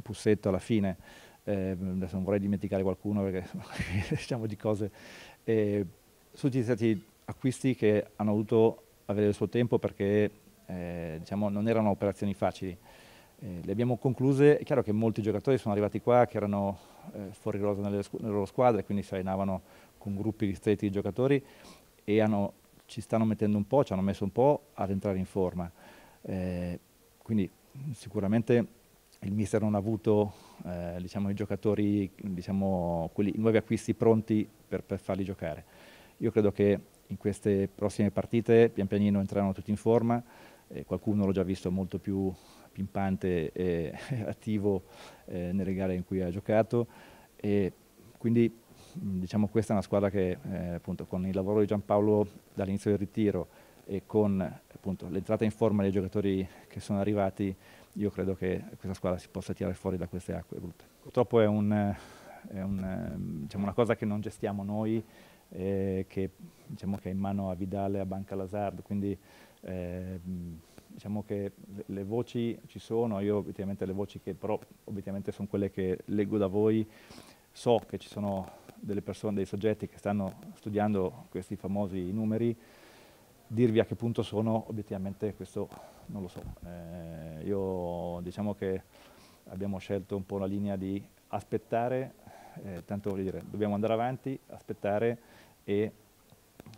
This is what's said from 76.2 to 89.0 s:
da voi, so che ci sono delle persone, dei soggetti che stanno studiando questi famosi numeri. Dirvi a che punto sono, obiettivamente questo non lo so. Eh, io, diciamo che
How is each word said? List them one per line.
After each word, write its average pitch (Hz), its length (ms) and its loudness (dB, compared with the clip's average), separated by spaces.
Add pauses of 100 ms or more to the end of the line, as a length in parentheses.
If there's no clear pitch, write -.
da 101 100 4
voi, 107 420 2 (640)
so 117 340 2
che - 120 -8
ci - 100 -16
sono 98 560 -6 (120)
delle 101 260 -4
persone, 101 340 -4
dei 98 100 0
soggetti 104 420 -2
che - 100 -20
stanno 101 420 -2 (160)
studiando 104 760 0
questi 95 260 -8
famosi 95 560 -4
numeri. 110 460 0 (920)
Dirvi 113 320 4
a 107 60 4
che - 100 -4
punto 117 280 -2
sono, 110 460 0
obiettivamente 101 640 -6
questo 202 320 -8 (400)
non 101 140 -10
lo 90 80 -10
so. 85 120 -14 (240)
Eh, 82 800 -12
io, 87 800 -4
diciamo 98 340 -4
che 95 280 -2 (640)